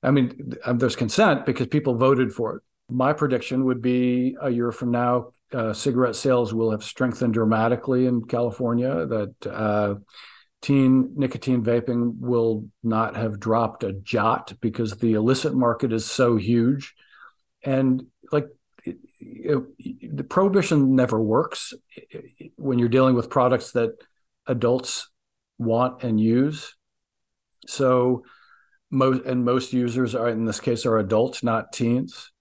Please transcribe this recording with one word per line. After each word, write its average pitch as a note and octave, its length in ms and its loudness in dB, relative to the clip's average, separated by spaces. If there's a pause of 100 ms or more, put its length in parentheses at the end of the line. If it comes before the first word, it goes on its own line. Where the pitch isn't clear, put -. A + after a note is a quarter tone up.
I C3 100 2
mean, C3+ 180 4
th-, - 360 -12
um, B2 120 0
there's A#2+ 180 0
consent C#3+ 500 2
because B2+ 220 -2
people D3 280 0
voted B2+ 360 2
for A2+ 240 -4
it. - 80 -16 (260)
My B2+ 240 2
prediction C3 520 -2
would B2+ 160 0
be B2 600 0
a C#3+ 80 -2
year A#2+ 220 0
from A#2+ 200 -4
now, B2 420 0 (200)
uh, A2+ 200 -2
cigarette B2 420 0
sales B2 380 2
will A2+ 180 0
have G#2+ 120 -4
strengthened A#2+ 500 -2
dramatically A#2 720 2
in B2 200 0
California, A#2+ 800 -2
that, A2 300 -4 (100)
uh, G#2 500 0 (680)
teen C3 540 4
nicotine B2+ 480 -2
vaping A#2+ 560 0
will A2+ 480 0 (160)
not A2+ 320 0
have G#2+ 240 -4
dropped A2+ 440 0
a G2 100 -4
jot A2+ 680 -2
because A2 360 -2
the A2+ 160 2
illicit B2+ 420 2
market A#2+ 360 2
is A2 140 -2
so A#2+ 320 2
huge. A#2+ 560 0 (680)
And, C3 420 0 (260)
like, D3 160 0 (360)
it, - 140 -10 (220)
it, - 960 -8
the C#3+ 80 -8
prohibition E3+ 720 2
never B2 240 2
works A2+ 540 -2 (840)
when C3+ 200 -2
you're A#2+ 120 2
dealing C3 260 4
with A#2+ 140 -2
products B2 420 2
that A#2 260 -2 (480)
adults A#2+ 640 -2 (480)
want A#2+ 460 0
and A2 160 0
use. B2+ 560 0 (920)
So B2+ 560 2 (680)
most, C3 340 2
and B2 180 -2
most B2 300 0
users B2 400 0
are, A#2+ 160 0
in A2+ 160 -2
this A2 140 -4
case, A#2+ 260 -2
are A2+ 140 2
adults, G#2+ 440 0
not A2+ 300 -2
teens. B2 680 -2